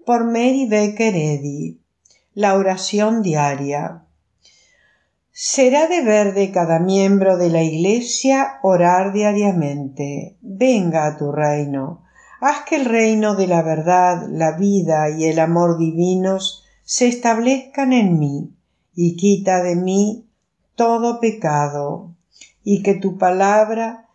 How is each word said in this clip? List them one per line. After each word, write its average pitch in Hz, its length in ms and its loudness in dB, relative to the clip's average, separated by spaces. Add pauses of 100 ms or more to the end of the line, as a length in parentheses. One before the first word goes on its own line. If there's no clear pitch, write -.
por 233 180 2
Mary 240 460 0
Baker 208 460 0
Eddy. 147 640 -4 (520)
La 202 220 0
oración 202 680 0
diaria. 147 840 -2 (1300)
Será 277 560 2
deber 214 460 2
de 196 180 0
cada 165 260 2
miembro 190 580 2
de 175 120 2
la 165 140 2
Iglesia 233 1000 0
orar 185 500 2
diariamente. 151 1300 -2
Venga 190 640 0
a 151 100 -4
tu 143 160 -4
reino. 147 720 -2 (360)
Haz 285 280 -2
que 320 80 0
el 277 80 0
reino 220 500 2
de 190 140 0
la 170 140 4
verdad, 165 640 2
la 160 280 -2
vida 165 540 0
y 160 140 -4
el 160 160 2
amor 170 360 2
divinos 185 880 -2 (180)
se - 240 -2
establezcan 247 840 0
en 196 260 4
mí, 143 340 -4 (420)
y 170 200 0
quita 190 480 0
de 175 140 -2
mí 196 500 -2 (480)
todo 233 460 0
pecado, 147 960 -4 (480)
y 202 180 0
que 196 120 2
tu 190 220 -4
palabra 214 1000 0